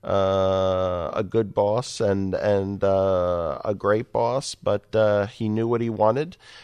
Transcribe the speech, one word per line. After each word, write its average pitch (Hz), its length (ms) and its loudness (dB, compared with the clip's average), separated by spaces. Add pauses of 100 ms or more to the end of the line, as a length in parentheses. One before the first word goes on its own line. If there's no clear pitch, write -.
uh, 95 1080 0
a 107 160 -2
good 110 260 -2
boss 107 460 -2
and, 98 340 0
and, 98 480 0
uh, 90 840 2
a 104 100 -2
great 104 380 -2
boss, 117 440 -2
but, - 400 -4
uh, 104 300 4
he 107 220 -6
knew 110 180 -2
what 117 140 0
he 117 100 -2
wanted 113 460 0 (280)